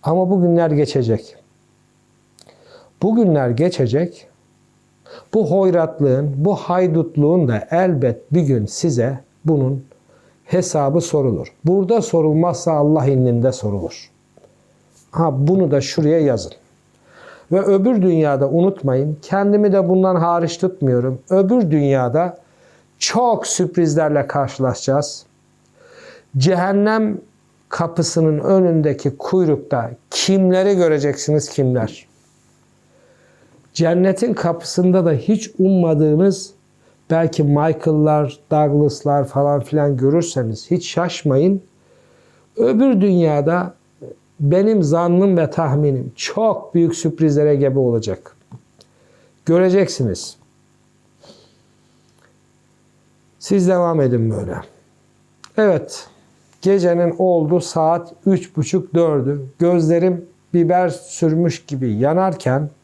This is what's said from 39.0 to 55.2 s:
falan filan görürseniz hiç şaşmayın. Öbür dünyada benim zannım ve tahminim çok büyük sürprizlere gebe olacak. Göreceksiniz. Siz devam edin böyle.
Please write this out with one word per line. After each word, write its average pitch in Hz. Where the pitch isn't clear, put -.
falan 143
filan 143
görürseniz 135
hiç 175
şaşmayın. 175
Öbür 233
dünyada 175
benim 190
zannım 175
ve 160
tahminim 139
çok -
büyük 170
sürprizlere 151
gebe 135
olacak. 113
Göreceksiniz. 175
Siz 190
devam 175
edin 120
böyle. 98